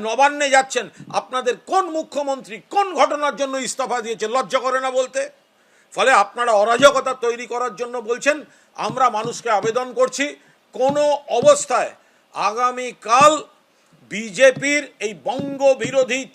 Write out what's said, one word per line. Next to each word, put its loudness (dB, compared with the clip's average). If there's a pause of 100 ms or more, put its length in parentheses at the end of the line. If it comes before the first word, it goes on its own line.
নবান্নে 2
যাচ্ছেন, 0 (340)
আপনাদের -4 (160)
কোন 2 (100)
মুখ্যমন্ত্রী -6 (180)
কোন 0 (120)
ঘটনার 2
জন্য -4 (120)
ইস্তফা -4
দিয়েছে, -6 (100)
লজ্জা 0
করে 0
না -2
বলতে? -2 (720)
ফলে 2 (120)
আপনারা -2 (100)
অরাজকতা 4 (120)
তৈরি -4
করার -4
জন্য -10 (140)
বলছেন। 0 (400)
আমরা 0
মানুষকে -6 (100)
আবেদন -2
করছি, 0 (500)
কোনো 0 (360)
অবস্থায় 4 (440)
আগামীকাল 2 (760)
বিজেপির 2 (220)
এই -4 (140)
বঙ্গ -6 (220)
বিরোধী 0 (140)